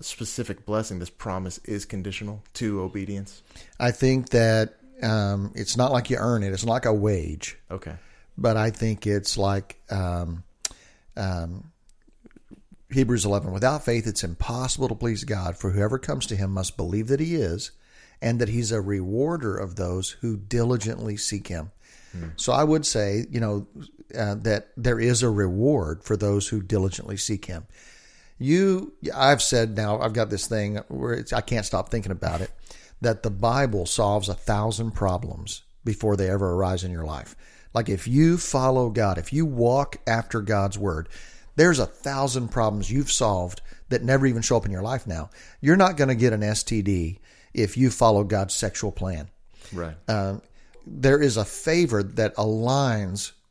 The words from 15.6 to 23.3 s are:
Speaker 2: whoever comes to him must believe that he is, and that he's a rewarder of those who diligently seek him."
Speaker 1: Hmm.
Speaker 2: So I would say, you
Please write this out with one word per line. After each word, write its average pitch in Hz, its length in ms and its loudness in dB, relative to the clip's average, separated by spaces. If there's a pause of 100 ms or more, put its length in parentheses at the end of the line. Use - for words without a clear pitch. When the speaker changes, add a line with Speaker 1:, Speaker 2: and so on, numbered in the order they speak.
Speaker 2:
whoever 104 260 2
comes 135 280 -4
to 110 100 -4
him 98 160 0
must 95 240 -4
believe 101 320 -2
that 135 140 2
he 165 140 -2
is, 101 360 -2 (500)
and 117 180 0
that 117 100 0
he's 113 220 -2
a 110 100 0
rewarder 104 760 -2
of 95 200 -6
those 92 340 -4 (100)
who 113 140 -4
diligently 110 800 -2
seek 104 320 -6
him." 80 240 -8 (400)
Speaker 1:
Hmm. 85 240 -10
Speaker 2:
So - 160 -2
I 139 140 4
would 156 200 4
say, 107 440 0
you 120 100 -2